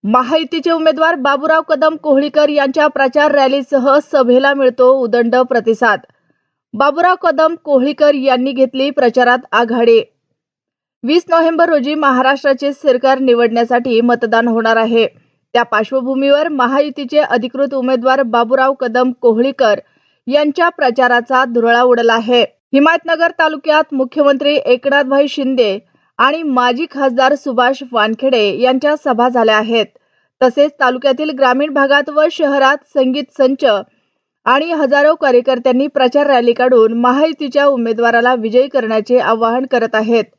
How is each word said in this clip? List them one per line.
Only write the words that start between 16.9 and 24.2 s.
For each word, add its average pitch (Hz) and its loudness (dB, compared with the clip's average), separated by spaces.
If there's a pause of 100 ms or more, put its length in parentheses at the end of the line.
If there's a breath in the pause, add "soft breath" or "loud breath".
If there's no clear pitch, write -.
अधिकृत 262 -2
उमेदवार 262 0
बाबूराव 247 0
कदम 254 -2
कोहळीकर 233 0 (460)
यांच्या 294 0
प्रचाराचा 254 0
धुरळा 233 0
उडला 233 2
आहे. 233 0 (300)
हिमायतनगर 330 0
तालुक्यात 311 -2
मुख्यमंत्री 285 0